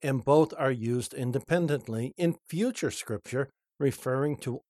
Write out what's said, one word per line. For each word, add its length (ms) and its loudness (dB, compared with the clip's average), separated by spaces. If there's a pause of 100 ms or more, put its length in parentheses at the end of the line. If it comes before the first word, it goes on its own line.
and 200 0
both 320 6
are 140 2
used 420 -2
independently 1040 -2
in 220 0 (100)
future 440 -2
scripture, 580 -4 (300)
referring 580 0
to 220 -6 (100)